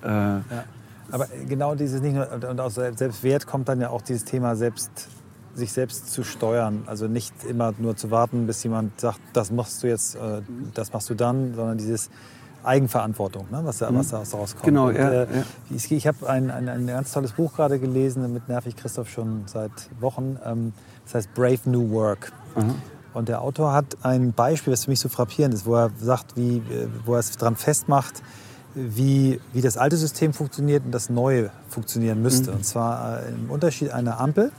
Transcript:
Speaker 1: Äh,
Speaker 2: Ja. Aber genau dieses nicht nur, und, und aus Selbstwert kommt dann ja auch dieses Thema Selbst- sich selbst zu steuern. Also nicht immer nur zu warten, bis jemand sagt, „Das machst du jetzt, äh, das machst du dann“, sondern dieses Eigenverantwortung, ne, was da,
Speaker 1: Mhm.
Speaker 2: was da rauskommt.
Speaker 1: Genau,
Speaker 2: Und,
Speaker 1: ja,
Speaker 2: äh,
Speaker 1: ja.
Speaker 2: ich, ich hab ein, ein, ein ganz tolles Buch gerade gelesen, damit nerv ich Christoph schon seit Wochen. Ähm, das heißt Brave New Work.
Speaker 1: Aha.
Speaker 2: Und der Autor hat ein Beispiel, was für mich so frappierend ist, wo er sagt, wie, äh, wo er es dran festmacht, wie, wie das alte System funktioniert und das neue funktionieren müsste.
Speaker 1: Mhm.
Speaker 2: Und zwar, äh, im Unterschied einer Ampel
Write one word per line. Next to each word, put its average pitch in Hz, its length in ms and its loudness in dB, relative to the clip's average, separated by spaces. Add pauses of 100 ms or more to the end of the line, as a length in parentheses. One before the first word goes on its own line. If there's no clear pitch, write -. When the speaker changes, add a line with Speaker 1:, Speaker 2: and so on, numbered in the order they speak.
Speaker 1:
Äh, - 40 -4
Speaker 2:
Ja. 101 360 2 (680)
Aber 127 140 -2 (220)
genau 143 260 0
dieses 135 260 -2
nicht 143 140 2
nur, 135 160 0
und, 120 140 -6
und 127 160 -4
aus 123 140 -4
Selbstwert 127 680 0
kommt 135 220 -2
dann 127 140 0
ja 123 80 -2
auch 120 120 -4
dieses 120 220 -4
Thema 123 320 0
Selbst- - 540 -4 (460)
sich 120 180 -4
selbst - 380 -4
zu 120 120 -4
steuern. 110 640 0
Also 110 200 -6
nicht 113 260 -4 (100)
immer 120 340 0
nur 113 180 -2
zu 107 160 -6
warten, 117 360 2
bis 110 160 -4
jemand 113 360 -2
sagt, 117 200 -2 (140)
„Das 107 180 2
machst 120 320 -4
du 123 40 2
jetzt, 117 280 -2
äh, 107 260 -6 (320)
das - 200 -6
machst 107 160 -6
du 123 60 -2
dann“, 123 400 0
sondern 113 220 -2
dieses 110 320 -2 (540)
Eigenverantwortung, 110 880 2
ne, 139 120 -4
was 147 160 -6
da, 117 100 -2
Speaker 1:
Mhm. 120 80 4
Speaker 2:
was 135 120 2
da 113 80 -4
rauskommt. 104 460 -6
Speaker 1:
Genau, 143 260 6
Speaker 2:
Und, 113 60 2
Speaker 1:
ja, 135 140 4
Speaker 2:
äh, 127 120 4
Speaker 1:
ja. 127 220 0 (320)
Speaker 2:
ich, - 160 -4
ich 151 160 2
hab 151 160 0
ein, 131 280 0
ein, 127 180 -4
ein 123 180 -4
ganz 127 240 -4
tolles 135 200 -2
Buch 160 220 0
gerade 139 260 2
gelesen, 131 420 2
damit 120 260 -4
nerv 120 200 -2
ich 117 80 -8
Christoph - 340 -8
schon 113 380 -4
seit 107 240 -6 (280)
Wochen. 131 460 -2
Ähm, 117 280 -4 (320)
das - 100 -8
heißt 107 180 -2
Brave 123 320 4
New 120 260 2
Work. 107 400 0 (240)
Speaker 1:
Aha. 107 100 4 (480)
Speaker 2:
Und 117 160 -4
der 117 120 -2
Autor 139 320 2
hat 139 300 2
ein 127 280 4
Beispiel, 139 420 4
was 120 120 0
für 139 60 0
mich 131 80 2
so 127 100 -2
frappierend 127 440 2
ist, 98 120 -2
wo 117 100 4
er 117 140 6 (100)
sagt, 123 380 0
wie, 120 200 2
äh, 117 300 -4 (180)
wo 120 100 2
er 120 40 6
es 113 120 -2
dran 117 240 2
festmacht, - 680 2 (540)
wie, 131 680 4 (100)
wie 123 100 0
das 127 140 4
alte 151 220 4
System 156 340 2
funktioniert 143 540 0
und 123 60 -4
das 120 180 -4
neue 123 400 2 (180)
funktionieren 113 540 -2
müsste. 131 300 4
Speaker 1:
Mhm. 113 60 -2
Speaker 2:
Und 101 80 -4
zwar, 117 580 -2
äh, 117 60 -10
im 117 200 -8
Unterschied 147 420 0
einer 120 300 -2
Ampel 196 380 2